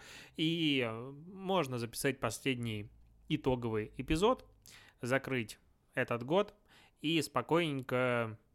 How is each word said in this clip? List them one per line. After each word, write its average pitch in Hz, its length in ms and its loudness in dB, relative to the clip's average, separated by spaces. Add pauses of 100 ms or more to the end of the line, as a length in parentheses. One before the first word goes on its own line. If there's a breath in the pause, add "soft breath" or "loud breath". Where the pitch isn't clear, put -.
(360 loud breath)
и, 156 500 2
э, 113 260 -6 (200)
можно 180 460 0
записать 120 420 0
последний 117 680 -2 (400)
итоговый 120 680 0
эпизод, 170 500 2 (540 loud breath)
закрыть 127 580 -2 (360)
этот 120 280 0
год 185 320 0 (460 loud breath)
и 156 200 2
спокойненько 127 1160 0 (160)